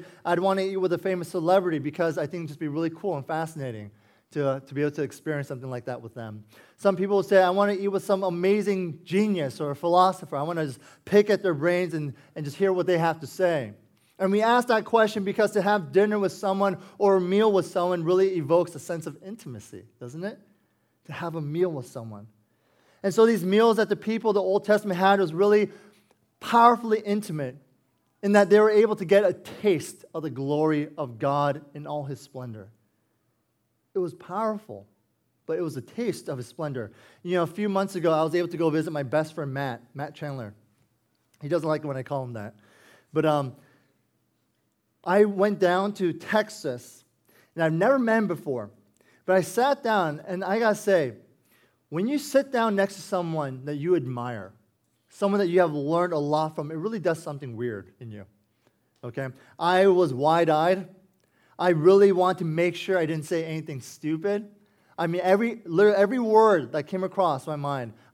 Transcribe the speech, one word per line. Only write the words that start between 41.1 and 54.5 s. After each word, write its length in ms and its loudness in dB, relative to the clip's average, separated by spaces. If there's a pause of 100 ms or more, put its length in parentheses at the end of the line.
He 60 -10
doesn't 200 -2
like 160 -2
it 40 -8
when 100 -6
I 60 -8
call 200 -6
him 100 -10
that. 220 -12 (580)
But, 120 2
um, 300 0 (1500)
I 220 4
went 360 2
down 340 2
to 180 -2
Texas, 920 -4 (500)
and 80 0
I've 100 2
never 240 2
met 200 2
him 100 0
before. 420 -6 (560)
But 120 4
I 40 4
sat 400 0
down, 460 -2
and 160 -8
I 160 -2
gotta 160 2
say, 380 0 (720)
when 200 -4
you 100 -2
sit 340 0
down 240 0
next 200 0
to 60 -18
someone 640 -6
that 100 -6
you 200 0
admire, 560 -6 (560)